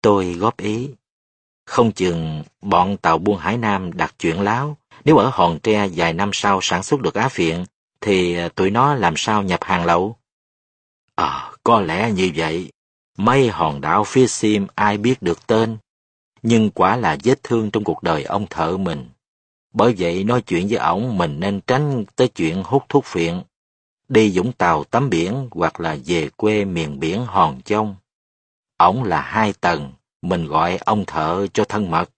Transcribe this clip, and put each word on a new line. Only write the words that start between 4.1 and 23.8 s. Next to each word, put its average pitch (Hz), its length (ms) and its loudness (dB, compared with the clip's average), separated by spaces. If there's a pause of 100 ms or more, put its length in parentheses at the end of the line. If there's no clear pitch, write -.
chuyện 85 220 -2
láo, 127 360 -2 (280)
nếu - 120 6
ở 117 160 6
Hòn 85 300 2
Tre 104 260 2
vài 82 240 -2
năm 98 200 -2
sau 98 300 2
sản 92 200 -2
xuất 143 180 0
được 131 140 -2
á 117 140 0
phiện, 85 360 -2 (360)
thì, 90 340 0
à, 87 140 -4
tụi 95 220 0
nó 135 240 2
làm 90 220 0
sao 107 260 0
nhập 90 220 -2
hàng 90 200 -2
lậu? 90 320 0 (960)
Ờ, - 380 -4 (120)
có 113 160 4
lẽ 95 300 -2
như 92 260 0
vậy. 82 340 -4 (460)
Mấy 120 320 4
hòn 78 320 -2
đảo 85 240 0
phía 127 220 4
Sim 107 480 0
ai 104 240 0
biết 120 240 0
được 85 240 -2
tên, 113 300 2 (680)
nhưng 113 280 4
quả 95 260 2
là 123 280 -2
vết 127 180 2
thương 113 280 0
trong 104 140 -2
cuộc - 180 -4
đời 160 220 -2
ông 104 220 -4
thợ 82 300 -2
mình. 80 320 -6 (640)
Bởi 117 260 4
vậy 90 260 0
nói 120 180 2
chuyện 90 260 -2
với 113 100 0
ổng - 400 -2
mình 165 220 -2
nên 175 200 -2
tránh 131 440 0 (120)
tới 123 120 4
chuyện 87 360 -2
hút 123 240 0
thuốc 143 160 4
phiện, 85 380 -2 (680)